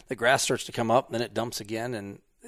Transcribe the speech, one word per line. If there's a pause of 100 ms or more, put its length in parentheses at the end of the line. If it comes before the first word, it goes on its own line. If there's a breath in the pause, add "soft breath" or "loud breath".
the
grass
starts
to
come
up,
and
then
it
dumps
again.
And (280)